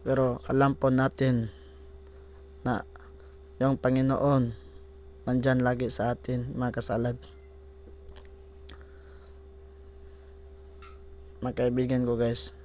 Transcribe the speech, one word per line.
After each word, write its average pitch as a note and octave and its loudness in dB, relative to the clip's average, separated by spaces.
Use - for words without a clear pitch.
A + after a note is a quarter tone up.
Pero B2+ 2
alam C#3 4
po C3+ 2
natin C3 2
na B2 -2
yung C3+ 4
Panginoon C3 4
nandyan B2+ 4
lagi B2 2
sa A#2+ 2
atin, B2 -4
mga A#2+ -2
kasalad. A#2+ 0
Mga B2+ -2
kaibigan B2 2
ko, A#2+ 2
guys. A#2 2